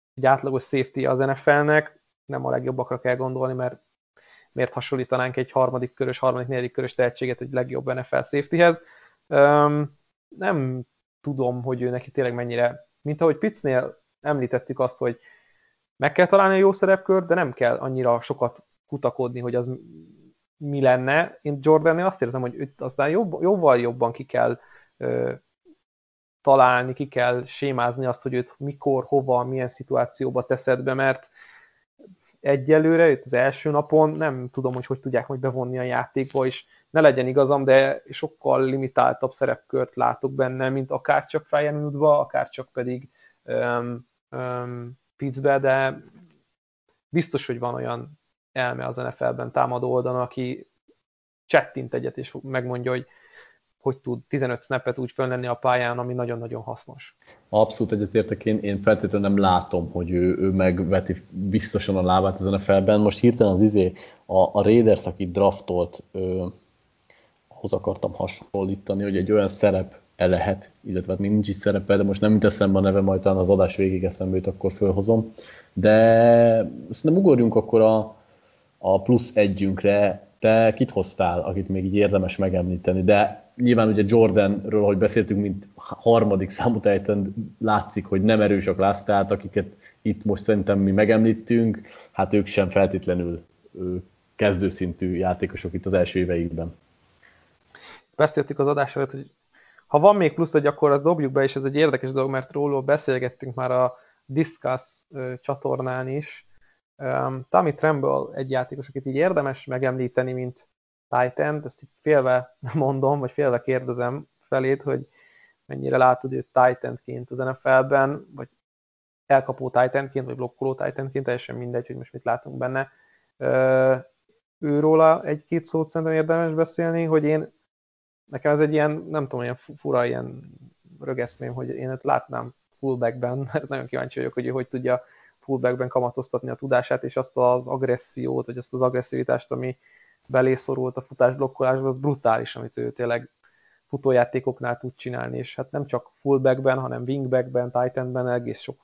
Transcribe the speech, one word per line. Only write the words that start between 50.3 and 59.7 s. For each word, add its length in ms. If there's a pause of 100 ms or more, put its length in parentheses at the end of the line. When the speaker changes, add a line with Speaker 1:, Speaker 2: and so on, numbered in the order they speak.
Speaker 1:
csettint 480
egyet, 240
és 240
megmondja, 480
hogy 160 (800)
hogy 140
tud 200 (100)
tizenöt 340
snappet 360
úgy 140
föllenni 340
a 80
pályán, 440
ami 160
nagyon-nagyon 480
hasznos. 540 (320)
Speaker 2:
Abszolút 440
egyetértek, 520
én, 140
én 240
feltétlenül 460
nem 100
látom, 520